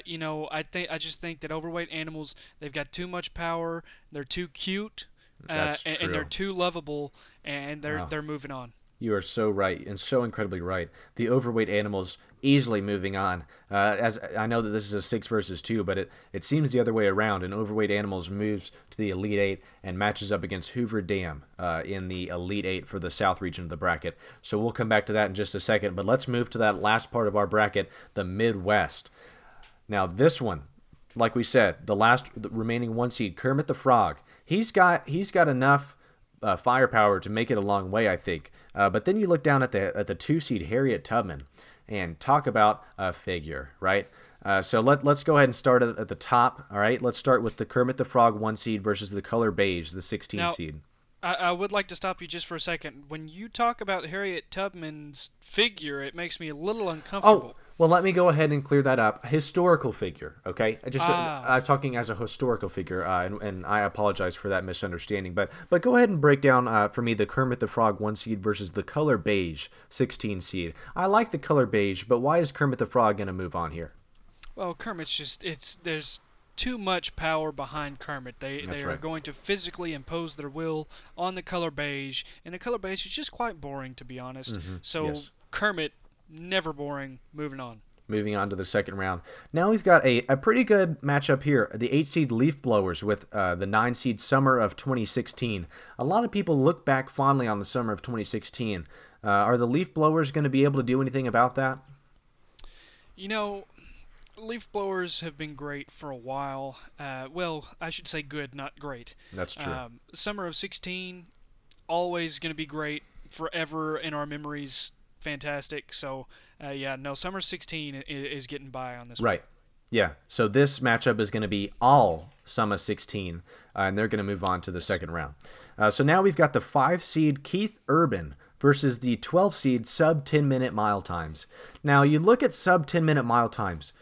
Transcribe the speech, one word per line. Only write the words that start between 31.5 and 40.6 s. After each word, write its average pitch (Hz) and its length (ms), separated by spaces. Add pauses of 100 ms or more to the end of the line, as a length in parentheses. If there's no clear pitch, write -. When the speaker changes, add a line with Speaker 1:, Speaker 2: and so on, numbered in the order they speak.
Speaker 2:
the 104 100
last, 117 400
the 104 140
remaining 113 440
one 120 160
seed, 104 260
Kermit 139 300
the 139 80
Frog. 110 440 (260)
He's 214 260
got, 180 380
he's 180 220
got 170 180
enough, 139 480 (460)
uh, 101 140
firepower 113 640
to 92 100
make 113 200
it 117 80
a 101 40
long 98 280
way, 107 180
I 92 80
think. 85 340 (240)
Uh, 101 140
but 107 160
then 202 160
you 208 60
look 170 160
down 139 200
at 123 100
the, 98 220
at 101 120
the 98 80
two 156 260
seed, 113 220